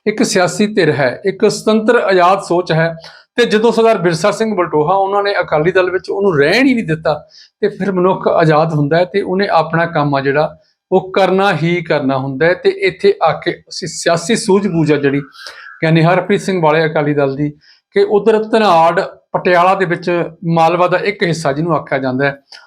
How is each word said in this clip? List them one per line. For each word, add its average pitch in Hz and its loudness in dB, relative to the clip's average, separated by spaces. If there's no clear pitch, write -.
ਇੱਕ 214 0
ਸਿਆਸੀ 202 0
ਧਿਰ 190 0
ਹੈ, 131 -2
ਇੱਕ 196 0
ਸੁਤੰਤਰ 220 0
ਆਜ਼ਾਦ 190 2
ਸੋਚ 175 -2
ਹੈ। 165 0
ਤੇ 240 2
ਜਦੋਂ 214 2
ਸਰਦਾਰ 226 2
ਬਿਰਸਾ 175 0
ਸਿੰਘ 214 -4
ਬਲਟੋਹਾ 160 0
ਉਹਨਾਂ 196 0
ਨੇ 202 -2
ਅਕਾਲੀ 175 0
ਦਲ 185 0
ਵਿੱਚ 185 -6
ਉਹਨੂੰ 185 0
ਰਹਿਣ 196 2
ਹੀ 254 2
ਨਹੀਂ 226 -2
ਦਿੱਤਾ, 156 -4
ਤੇ 202 -2
ਫਿਰ 202 -6
ਮਨੁੱਖ 185 0
ਆਜ਼ਾਦ 160 2
ਹੁੰਦਾ 147 0
ਹੈ 180 2
ਤੇ 196 -2
ਉਹਨੇ 190 -2
ਆਪਣਾ 165 0
ਕੰਮ 147 -2
ਆ 139 -2
ਜਿਹੜਾ 143 -2
ਉਹ 190 0
ਕਰਨਾ 190 2
ਹੀ 170 -2
ਕਰਨਾ 135 -2
ਹੁੰਦਾ 135 -2
ਹੈ। 175 4
ਤੇ 190 -2
ਇੱਥੇ 190 0
ਆ 160 2
ਕੇ - -6
ਅਸੀਂ - -12
ਸਿਆਸੀ 170 -2
ਸੂਝ-ਬੂਝ 175 0
ਆ - 4
ਜਿਹੜੀ, 139 -2
ਯਾਨੀ 160 4
ਹਰਪ੍ਰੀਤ 180 2
ਸਿੰਘ 190 -4
ਵਾਲੇ 156 2
ਅਕਾਲੀ 156 -2
ਦਲ 139 0
ਦੀ, 147 -4
ਕਿ 202 2
ਉਧਰ 214 2
ਧਨਾੜ 175 2
ਪਟਿਆਲਾ 180 2
ਦੇ 190 -2
ਵਿੱਚ 170 -2
ਮਾਲਵਾ 165 2
ਦਾ 180 0
ਇੱਕ 202 -4
ਹਿੱਸਾ 160 -2
ਜਿਹਨੂੰ 156 -2
ਆਖਿਆ 143 -4
ਜਾਂਦਾ 131 -2
ਹੈ, 139 -2